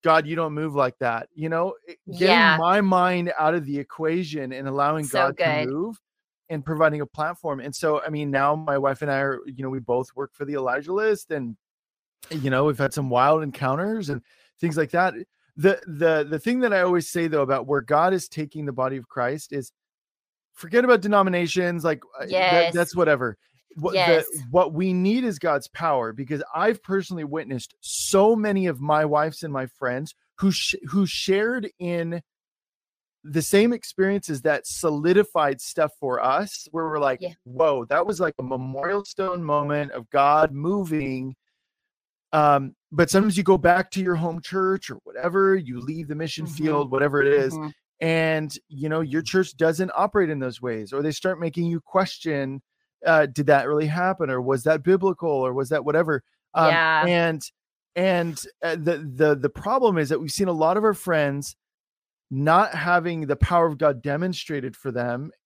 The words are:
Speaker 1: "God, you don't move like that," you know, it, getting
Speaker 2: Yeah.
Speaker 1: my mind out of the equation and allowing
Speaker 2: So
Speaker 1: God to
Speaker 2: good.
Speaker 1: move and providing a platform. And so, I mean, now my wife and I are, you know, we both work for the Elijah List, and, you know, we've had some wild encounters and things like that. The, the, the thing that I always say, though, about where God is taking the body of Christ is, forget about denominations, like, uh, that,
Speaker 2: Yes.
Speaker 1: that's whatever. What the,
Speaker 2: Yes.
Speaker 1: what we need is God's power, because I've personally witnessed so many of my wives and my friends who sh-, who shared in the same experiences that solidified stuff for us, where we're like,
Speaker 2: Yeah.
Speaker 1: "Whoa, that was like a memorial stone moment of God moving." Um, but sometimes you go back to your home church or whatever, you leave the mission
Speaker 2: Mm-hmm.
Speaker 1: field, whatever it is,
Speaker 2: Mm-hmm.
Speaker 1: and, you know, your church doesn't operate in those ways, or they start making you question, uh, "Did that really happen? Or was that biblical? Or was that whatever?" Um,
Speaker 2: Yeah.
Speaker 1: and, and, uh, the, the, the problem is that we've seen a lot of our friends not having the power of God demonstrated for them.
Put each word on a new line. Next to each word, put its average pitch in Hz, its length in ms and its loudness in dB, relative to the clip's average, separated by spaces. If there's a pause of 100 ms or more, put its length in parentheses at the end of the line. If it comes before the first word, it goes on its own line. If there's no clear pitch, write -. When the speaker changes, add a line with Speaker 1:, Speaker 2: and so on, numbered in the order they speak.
Speaker 1:
"God, 160 240 4
you 160 80 -4
don't 160 180 -2
move 151 220 -4
like 127 220 0
that," 117 360 -2
you 156 140 -6
know, 170 260 -2 (140)
it, 165 100 -18 (100)
getting 180 200 2
Speaker 2:
Yeah. 165 280 6
Speaker 1:
my 175 240 2
mind 180 560 2
out 156 180 2
of 156 120 -4
the 143 140 -6
equation 156 720 -4
and 135 160 -8
allowing 143 380 0
Speaker 2:
So 135 120 -2
Speaker 1:
God 139 200 0
to 170 60 0
Speaker 2:
good. 151 240 0
Speaker 1:
move 185 320 -6 (480)
and 151 160 -8
providing 151 360 2
a 143 60 -4
platform. 156 540 -6
And 139 140 -10
so, 151 280 0
I 160 80 -6
mean, 147 200 -4
now 139 240 2
my 151 220 -2
wife 135 240 0
and 151 100 -4
I 135 100 0
are, 139 260 -2
you 135 160 -12
know, 131 80 -6
we 135 80 -6
both 123 360 -4
work 135 200 -10
for 147 100 -10
the 143 100 -8
Elijah 139 380 -4
List, 208 380 -2
and, 127 260 -6 (760)
you 139 200 -4
know, 131 140 2
we've 147 140 0
had 139 140 0
some 139 160 -4
wild 139 340 4
encounters 151 680 -4
and 131 100 -6 (400)
things 165 160 -2
like 156 140 0
that. 175 240 0 (420)
The, 185 300 2
the, 156 420 2
the 156 100 -4
thing 247 220 0
that 233 140 2
I 185 80 4
always 180 260 2
say, 170 180 -2
though, 156 160 0
about 131 240 0
where 143 140 0
God 151 320 2
is 185 160 -4
taking 151 380 -10
the 139 60 -6
body 131 260 -4
of 120 100 -16
Christ 135 440 -6
is, 139 200 -8 (800)
forget 214 320 0
about 240 160 6
denominations, 175 840 2
like, 160 180 0 (160)
uh, 131 60 -8
that, - 60 -10
Speaker 2:
Yes. 175 440 4
Speaker 1:
that's 170 200 0
whatever. 139 440 2 (380)
What 165 160 -4
the, 190 40 0
Speaker 2:
Yes. 170 300 4 (240)
Speaker 1:
what 160 240 4
we 185 180 0
need 202 320 2
is 185 140 -4
God's 147 300 -2
power, 131 440 -2
because 139 300 -6 (120)
I've 196 280 0
personally 185 420 -6
witnessed 139 560 -8
so 208 560 2
many 202 300 0
of 139 120 -2
my 151 280 2
wives 151 360 -2
and 156 80 -10
my 131 140 -6
friends 127 500 -6 (220)
who 196 140 2
sh-, - 240 -2 (160)
who 190 160 2
shared 214 720 -2
in 170 420 -4 (1040)
the 151 160 -2
same 214 320 4
experiences 190 680 -4
that 147 240 0
solidified 160 920 0
stuff - 400 -2
for 127 200 -2
us, 151 520 -2
where 160 140 -4
we're 151 120 -4
like, 135 240 0
Speaker 2:
Yeah. 175 120 -10 (100)
Speaker 1:
"Whoa, 131 400 0
that 160 200 0
was 196 140 -4
like 170 220 0
a - 20 -6
memorial 135 640 -4
stone 180 400 -6
moment 147 480 -2
of 123 180 -12
God 147 400 4
moving." 143 840 -4 (960)
Um, 147 420 4 (160)
but 160 200 2
sometimes 196 260 4
you 196 80 0
go 185 140 6
back 175 340 4
to 190 100 -4
your 180 140 0
home 165 240 -4
church 190 500 -2
or 120 140 -12
whatever, 190 500 2
you 127 260 -4
leave 151 280 -8
the 147 80 -6
mission 160 300 -6
Speaker 2:
Mm-hmm. 160 80 -10 (100)
Speaker 1:
field, 147 260 0
whatever 143 320 2
it 139 60 4
is, 143 260 2
Speaker 2:
Mm-hmm. 156 140 -8 (320)
Speaker 1:
and, 160 580 0 (100)
you 147 200 -6
know, 156 120 0
your 156 220 -2
church - 340 0
doesn't 165 380 0
operate 196 340 2
in 147 120 -4
those 127 200 -6
ways, 110 320 -6
or 139 80 -2
they 151 120 0
start 185 260 -4
making 170 280 -2
you 170 140 -2
question, 143 800 -4 (460)
uh, 156 200 6
"Did 139 200 -2
that 139 220 6
really 151 180 0
happen? 175 440 -2
Or 127 120 -2
was 127 220 0
that 156 180 2
biblical? 180 480 2
Or 131 220 0
was 131 160 -2
that 143 160 -2
whatever?" 151 400 0 (300)
Um, 160 160 6
Speaker 2:
Yeah. 160 360 2
Speaker 1:
and, 170 360 0 (520)
and, 175 480 0 (220)
uh, 165 100 -2
the, 160 240 -2 (160)
the, 151 220 4
the 135 140 -2
problem 226 460 0
is 151 120 0
that 147 120 -2
we've 151 120 -8
seen 190 160 0
a 175 40 0
lot 160 240 2
of 214 60 0
our 214 120 2
friends 143 600 -2 (800)
not 160 400 2
having 165 520 -2
the 139 100 0
power 170 300 4
of 151 100 -2
God 143 240 2
demonstrated 147 760 -6
for - 160 -8
them. 123 400 -6 (160)